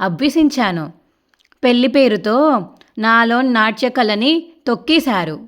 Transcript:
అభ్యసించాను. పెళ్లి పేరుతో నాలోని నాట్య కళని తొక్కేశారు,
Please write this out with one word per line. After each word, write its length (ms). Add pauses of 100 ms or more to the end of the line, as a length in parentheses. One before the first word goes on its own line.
అభ్యసించాను. 920 (720)
పెళ్లి 240
పేరుతో 800 (320)
నాలోని 540
నాట్య 360
కళని 540 (240)
తొక్కేశారు, 800